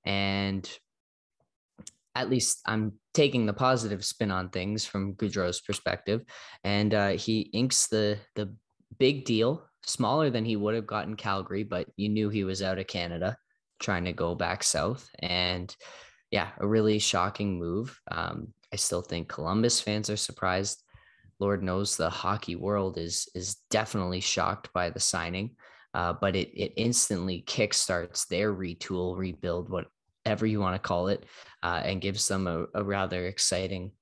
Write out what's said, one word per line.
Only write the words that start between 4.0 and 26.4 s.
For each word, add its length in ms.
spin 280
on 180
things 360
from 280
Gaudreau's 480
perspective. 640
And, 300
uh, 180
he 300
inks 460
the, 300
the 200
big 280
deal, 380
smaller 440
than 160
he 100
would 180
have 140
gotten 280
Calgary, 480
but 320
you 140
knew 200
he 140
was 180
out 180
of 80
Canada 500
trying 260
to 60
go 220
back 300
south. 440
And 540
yeah, 260
a 100
really 300
shocking 640
move. 500
Um, 380
I 20
still 280
think 260
Columbus 500
fans 300
are 80
surprised. 680
Lord 220
knows 340
the 140
hockey 460
world 420
is, 380
is 220
definitely 500
shocked 540
by 160
the 100
signing, 520
uh, 200
but 220
it, 140